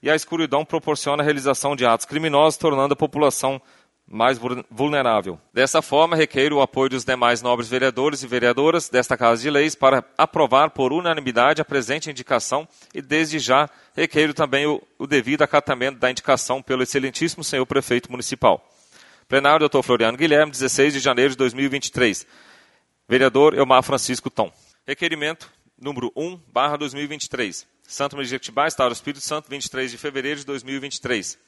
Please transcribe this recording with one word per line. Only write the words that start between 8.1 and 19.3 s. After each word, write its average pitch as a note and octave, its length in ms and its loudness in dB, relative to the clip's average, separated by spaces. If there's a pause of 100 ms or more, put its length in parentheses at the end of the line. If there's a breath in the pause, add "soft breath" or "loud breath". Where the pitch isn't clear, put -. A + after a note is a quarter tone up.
e C3 40 -12
vereadoras B2 600 2
desta B2+ 260 2
Casa A#2 260 2
de C#3 80 -2
Leis D3 240 2
para C3 300 2 (140)
aprovar D3+ 540 4
por B2+ 200 -2
unanimidade D3 720 0
a D3 40 -2
presente C#3 440 -4
indicação C3 580 -4 (260 soft breath)
e, - 80 -10
desde D3+ 380 -2
já, C3 300 2 (260 soft breath)
requeiro D#3 380 0
também C#3 320 0
o, D3+ 160 -2 (180)
o C#3 80 -8
devido C#3 360 0
acatamento C3+ 560 -2
da B2+ 120 2
indicação B2+ 500 -2
pelo B2+ 220 -2
excelentíssimo C3+ 580 -4
senhor C3 240 -2
prefeito B2+ 460 -2
municipal. B2 560 0 (640 soft breath)
Plenário, C#3+ 300 4